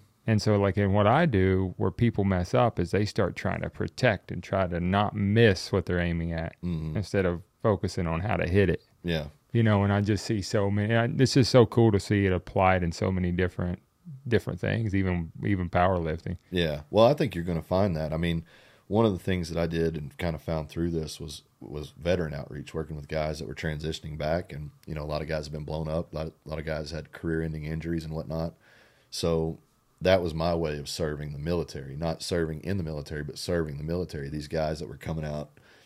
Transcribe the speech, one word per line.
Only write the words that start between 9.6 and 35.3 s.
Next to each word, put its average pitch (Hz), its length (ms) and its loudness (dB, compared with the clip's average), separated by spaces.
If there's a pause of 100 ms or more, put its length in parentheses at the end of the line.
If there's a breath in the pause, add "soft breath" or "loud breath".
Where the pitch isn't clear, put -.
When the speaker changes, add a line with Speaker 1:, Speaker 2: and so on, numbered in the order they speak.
Speaker 1:
know, 104 220 4
and 101 80 4
I 101 80 2
just 104 260 0
see 107 160 -2
so 101 260 0
many, 104 240 0
and 117 80 4
I, 117 60 2 (100)
this 131 200 4
is 127 120 6
so 123 160 8
cool 113 280 6
to 101 80 2
see 98 260 2
it 92 60 2
applied 92 500 2
in 85 80 0
so 95 220 -2
many 92 180 0
different, 90 480 -2 (480)
different 110 320 0
things, 104 380 0
even, 90 340 0 (160)
even 92 240 0
powerlifting. 90 680 0 (120)
Speaker 2:
Yeah. 80 300 0 (100)
Well, 107 160 8
I 143 80 6
think 143 220 -2
you're 85 80 -2
gonna 85 180 -2
find 92 340 2
that. 78 160 -4
I 78 40 -2
mean, 82 280 0 (440 soft breath)
one 113 180 4
of 104 60 2
the 87 80 -4
things 90 300 -2
that 82 120 -2
I 82 60 2
did 82 280 0
and 73 220 -10
kind 85 160 -2
of 71 80 -10
found 80 260 -4
through 85 220 -2
this 80 300 -6
was, 78 220 -12 (180)
was 73 360 -12
veteran 82 380 0
outreach, 73 400 -12
working 80 220 -6
with 71 100 -12
guys 78 320 -4
that 76 80 -10
were 69 80 -10
transitioning 78 640 -6
back. 78 340 -2
And, 73 180 -10 (180)
you 78 80 -8
know, 73 60 -6
a 73 40 -8
lot 76 160 -4
of 76 60 -8
guys 78 180 -4
have 73 60 -12
been 76 120 -8
blown 78 240 -6
up. 82 240 -4
A 78 40 -10
lot, 78 100 -6
a - 240 -16
lot 78 80 -6
of 76 80 -8
guys 76 240 -6
had 76 220 -10
career-ending 80 520 -4
injuries 80 400 -4
and 78 80 -8
whatnot. 80 420 -6 (560 soft breath)
So 82 480 0 (420)
that 92 220 6
was 82 120 -2
my 85 200 0
way 78 240 -2
of 69 100 -10
serving 76 440 -4
the 71 60 -12
military, 73 580 -4
not 80 260 -4
serving 80 400 -2
in 98 140 -2
the 95 60 -2
military, 76 400 -6
but 73 160 -10
serving 80 400 -2
the 73 60 -10
military. 80 440 -6
These 73 200 -8
guys 78 320 -2
that 82 80 -10
were 73 80 -12
coming 80 280 -6
out, 73 260 -8 (360 soft breath)